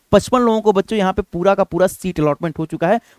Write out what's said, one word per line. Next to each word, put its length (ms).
पचपन 280
लोगों 200
को 120
बच्चों 260
यहाँ 140
पे 120
पूरा 300
का 100
पूरा 220
सीट 340
अलॉटमेंट 380
हो 80
चुका 220
है, 120